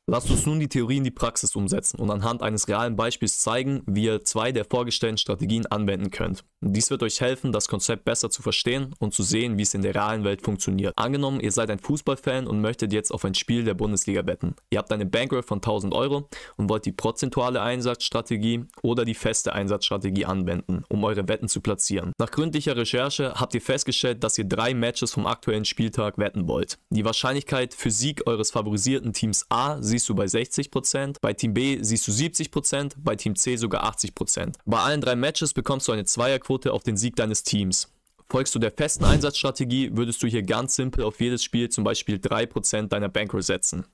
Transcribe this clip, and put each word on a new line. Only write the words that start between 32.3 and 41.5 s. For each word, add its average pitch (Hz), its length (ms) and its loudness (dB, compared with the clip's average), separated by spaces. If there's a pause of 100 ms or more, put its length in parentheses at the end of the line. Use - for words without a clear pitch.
Prozent, 143 520 -2
bei 110 140 0
Team 104 180 -2
C 127 220 0
sogar 110 260 0
achtzig - 320 -2
Prozent. - 500 -2
Bei 110 140 2
allen 147 220 2
drei 127 160 2
Matches 147 360 0
bekommst 135 360 0
du - 20 2
eine 107 140 0
Zweierquote 131 680 0
auf - 120 -2
den 110 120 0
Sieg 113 220 0
deines 110 260 0
Teams. 98 480 0 (380)
Folgst 131 260 0
du 113 40 2
der 110 120 2
festen - 320 0
Einsatzstrategie, 135 880 4
würdest 117 320 0
du 123 40 2
hier 113 160 2
ganz 110 320 0
simpel 131 280 0
auf 107 160 -2
jedes 120 240 2
Spiel 117 240 2